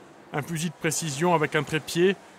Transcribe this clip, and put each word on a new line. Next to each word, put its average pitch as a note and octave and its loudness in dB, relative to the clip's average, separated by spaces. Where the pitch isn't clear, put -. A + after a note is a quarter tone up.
un D3+ -4
fusil D#3+ -6
de - -10
précision D#3+ 0
avec D3+ 2
un D3+ 2
trépied, E3+ 2